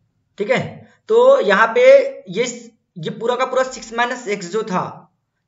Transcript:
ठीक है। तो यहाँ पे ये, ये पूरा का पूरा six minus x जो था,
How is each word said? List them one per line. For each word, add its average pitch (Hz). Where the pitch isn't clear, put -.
ठीक 208
है। -
तो 254
यहाँ 202
पे 247
ये, 214
ये 165
पूरा 233
का 254
पूरा 254
six -
minus 233
x 180
जो 214
था, 175